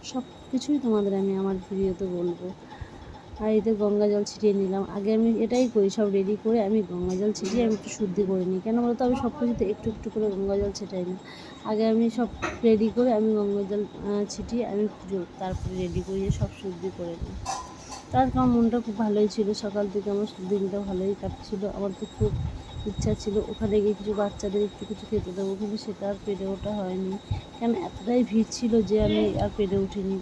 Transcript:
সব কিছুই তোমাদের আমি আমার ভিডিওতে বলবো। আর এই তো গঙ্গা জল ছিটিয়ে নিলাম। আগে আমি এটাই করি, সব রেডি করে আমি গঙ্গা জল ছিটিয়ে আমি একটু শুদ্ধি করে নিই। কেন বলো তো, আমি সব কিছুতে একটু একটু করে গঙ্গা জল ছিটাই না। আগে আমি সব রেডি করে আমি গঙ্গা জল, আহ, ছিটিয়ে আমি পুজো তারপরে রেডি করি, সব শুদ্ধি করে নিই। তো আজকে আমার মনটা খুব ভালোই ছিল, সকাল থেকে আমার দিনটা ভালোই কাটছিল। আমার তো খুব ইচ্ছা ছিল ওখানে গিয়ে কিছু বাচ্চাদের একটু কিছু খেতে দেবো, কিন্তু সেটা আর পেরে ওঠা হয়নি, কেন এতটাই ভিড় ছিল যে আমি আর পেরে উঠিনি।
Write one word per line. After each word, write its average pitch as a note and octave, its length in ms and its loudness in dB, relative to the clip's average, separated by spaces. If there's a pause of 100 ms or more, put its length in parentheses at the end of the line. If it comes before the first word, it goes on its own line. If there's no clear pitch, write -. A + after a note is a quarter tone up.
সব B3+ 200 -6 (220)
কিছুই C#4 340 0
তোমাদের G#3 360 2
আমি G3 200 2
আমার F#3+ 260 0
ভিডিওতে F#3+ 460 -2
বলবো। F3 400 -2 (920)
আর G#3+ 100 0
এই G#3+ 120 4
তো A3+ 140 2
গঙ্গা G#3 320 4
জল G#3 180 4
ছিটিয়ে G#3 280 2
নিলাম। G3 360 2
আগে G3+ 240 -2
আমি A3+ 160 6 (100)
এটাই A#3+ 300 4
করি, G3+ 200 4
সব G#3 200 2
রেডি G3 260 2
করে A3 260 2
আমি G#3 200 4
গঙ্গা F3+ 340 -2
জল G#3 180 2
ছিটিয়ে G3+ 300 0
আমি A3 100 4
একটু - 160 -4
শুদ্ধি G3+ 340 0
করে F#3 220 2
নিই। F#3 160 0
কেন A3 180 0
বলো A#3+ 140 2
তো, A#3 100 0
আমি B3 120 4
সব B3 180 -2
কিছুতে A#3+ 360 0
একটু G#3 200 -4
একটু G#3 200 -6
করে G#3+ 200 0
গঙ্গা G3 280 -2
জল G3+ 140 0
ছিটাই F#3+ 340 -6
না। F#3 100 -4 (500)
আগে G#3+ 200 0
আমি A3+ 240 4
সব A3+ 180 0 (360)
রেডি A3 260 6
করে A#3+ 240 2
আমি A3 200 4
গঙ্গা G3+ 300 2
জল, G#3 180 -2 (160)
আহ, G3+ 300 0
ছিটিয়ে A3+ 380 -4
আমি G#3 240 0
পুজো F#3+ 300 -6 (160)
তারপরে F#3 420 -4
রেডি F3+ 240 -2
করি, F#3+ 180 -4 (120)
সব G3 220 0
শুদ্ধি F#3 380 -8
করে E3+ 240 -8
নিই। - 200 -10 (680)
তো - 120 -6
আজকে C4 200 4
আমার B3+ 140 6
মনটা A#3 280 6
খুব A3 180 -4
ভালোই G#3+ 300 4
ছিল, G3+ 260 0
সকাল G#3 360 -2
থেকে G3 200 -2
আমার G#3 180 0 (200)
দিনটা G3 320 0
ভালোই G3 360 -2
কাটছিল। F#3+ 460 -6 (120)
আমার G3 200 -2
তো G#3+ 160 -8
খুব - 220 2 (540)
ইচ্ছা G#3 280 0
ছিল G3+ 220 -2 (120)
ওখানে G#3+ 320 -2
গিয়ে G3+ 160 2
কিছু G3+ 180 -4
বাচ্চাদের G3+ 500 0
একটু G3+ 220 -6
কিছু G3+ 200 -10
খেতে F#3 260 -2
দেবো, F#3+ 240 -4
কিন্তু G#3 220 -4
সেটা G3+ 300 -8
আর G3+ 120 -2
পেরে G3 280 -4
ওঠা G3 280 -4
হয়নি, F#3+ 360 -2 (420)
কেন A#3 180 0 (120)
এতটাই A3 400 2
ভিড় G#3 280 4
ছিল A#3 300 0
যে G3 200 2
আমি G#3+ 200 4 (160)
আর G3+ 160 2
পেরে G3 240 2
উঠিনি। F#3+ 440 0